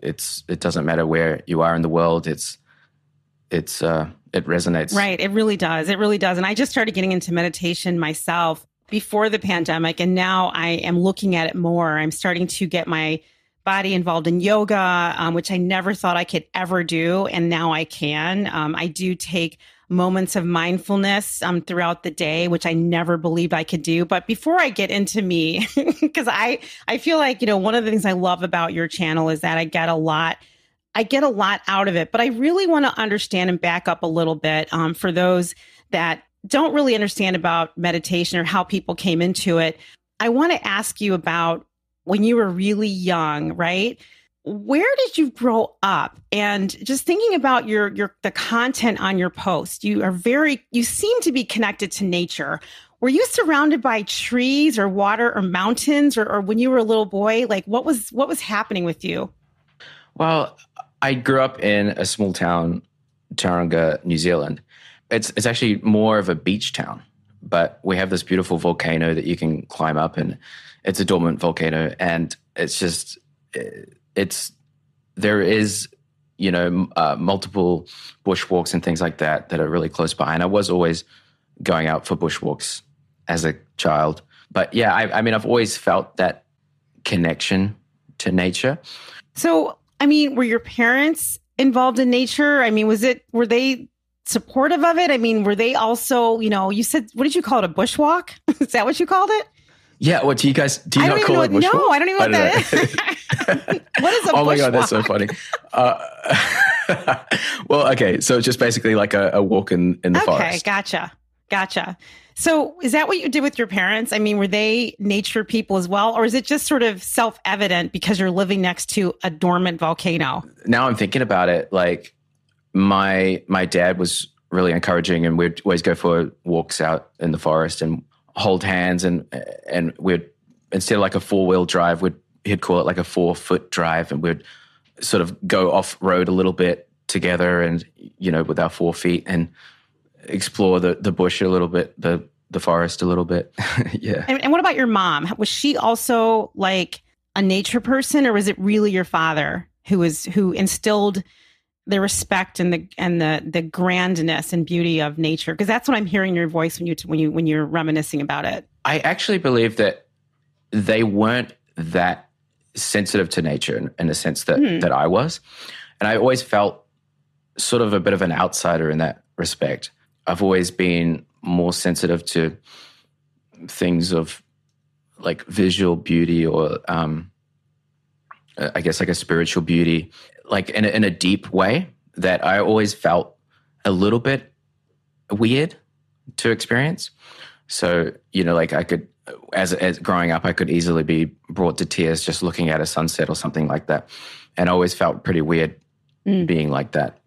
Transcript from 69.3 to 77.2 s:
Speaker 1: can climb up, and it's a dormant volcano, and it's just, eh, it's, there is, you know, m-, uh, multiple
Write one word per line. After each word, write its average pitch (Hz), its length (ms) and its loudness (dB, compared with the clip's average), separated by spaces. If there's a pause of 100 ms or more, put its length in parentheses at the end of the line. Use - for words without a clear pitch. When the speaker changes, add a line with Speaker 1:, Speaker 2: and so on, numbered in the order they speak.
Speaker 1:
can 80 300 -4
climb 78 320 -4
up, 78 180 -2
and 80 220 -6 (460)
it's 95 160 -2
a 98 40 0
dormant 85 340 0
volcano, 80 640 -2
and 82 340 -2 (220)
it's 82 220 -4
just, - 400 -4 (360)
eh, 50 300 -12 (300)
it's, - 380 -4 (640)
there 104 240 2
is, 101 480 0 (480)
you 95 140 -2
know, 87 160 2
m-, 90 300 -2
uh, 78 220 0
multiple 92 680 0 (380)